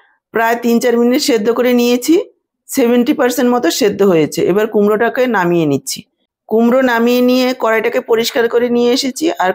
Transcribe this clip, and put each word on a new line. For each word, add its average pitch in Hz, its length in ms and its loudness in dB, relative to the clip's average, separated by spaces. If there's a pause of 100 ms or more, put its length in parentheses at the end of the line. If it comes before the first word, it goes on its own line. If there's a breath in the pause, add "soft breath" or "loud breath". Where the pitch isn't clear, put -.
(340 soft breath)
প্রায় 226 260 0
তিন 233 200 0
চার 240 160 0
মিনিট 240 260 2
সেদ্ধ 226 300 0
করে 247 200 0
নিয়েছি, 247 420 2 (540)
সেভেন্টি 240 460 2
পার্সেন্ট 247 360 0
মতো 247 200 0
সেদ্ধ 202 300 -2 (100)
হয়েছে। 160 300 0 (100)
এবার 208 180 0
কুমড়োটাকে 214 600 0
নামিয়ে 175 380 0
নিচ্ছি। - 340 -4 (480)
কুমড়ো 233 340 2
নামিয়ে 247 400 0
নিয়ে 247 240 2 (160)
কড়াইটাকে 226 380 -2 (100)
পরিষ্কার 233 380 0
করে 240 220 0
নিয়ে 240 220 2
এসেছি, 269 340 -4 (140)
আর 180 140 0